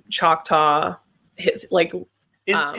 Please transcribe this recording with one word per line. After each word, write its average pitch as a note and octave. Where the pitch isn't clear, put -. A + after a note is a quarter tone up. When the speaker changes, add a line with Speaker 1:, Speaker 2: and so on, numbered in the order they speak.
Speaker 1:
Choctaw, D#3+
his, -
like, F3
Speaker 2:
Is, F#3+
Speaker 1:
um, D3